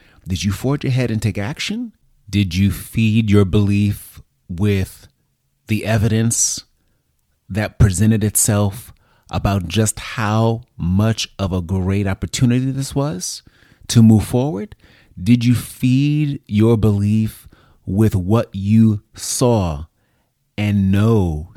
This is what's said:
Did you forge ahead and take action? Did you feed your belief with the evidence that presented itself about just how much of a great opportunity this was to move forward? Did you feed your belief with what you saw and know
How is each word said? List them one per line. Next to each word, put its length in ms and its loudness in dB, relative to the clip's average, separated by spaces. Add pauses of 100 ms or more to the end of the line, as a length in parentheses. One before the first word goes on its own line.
(280)
Did 160 -4
you 80 0
forge 340 -4
ahead 240 -2
and 120 -4
take 160 -4
action? 560 -8 (360)
Did 240 0
you 180 2
feed 600 0
your 140 6
belief 760 0 (260)
with 600 -4 (600)
the 180 -4
evidence 800 0 (840)
that 320 -4
presented 440 2
itself 680 -2 (380)
about 360 -2
just 320 -2
how 600 -2 (160)
much 640 0
of 120 -2
a 120 -2
great 420 -2
opportunity 640 -2
this 240 -6
was 480 -6 (460)
to 160 6
move 220 6
forward? 500 -4 (440)
Did 260 2
you 100 2
feed 880 -2
your 320 2
belief 720 0 (400)
with 280 2
what 380 0
you 480 2 (140)
saw 680 -2 (720)
and 360 0
know 640 2